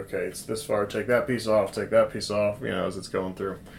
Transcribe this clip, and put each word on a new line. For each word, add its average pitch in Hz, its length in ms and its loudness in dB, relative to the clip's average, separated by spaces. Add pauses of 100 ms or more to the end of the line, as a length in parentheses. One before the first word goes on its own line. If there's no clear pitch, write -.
(140)
"Okay, 92 120 -2
it's 92 160 -8
this - 220 -4
far, 104 220 2
take 104 220 -4
that 120 200 4
piece 113 200 0
off, 107 240 4
take 101 200 -2
that - 200 6
piece - 180 -6
off," 104 320 2
you 117 80 -2
know, 92 180 0
as 95 100 -4
it's - 100 -10
going 95 280 -2
through. 95 200 -4 (240)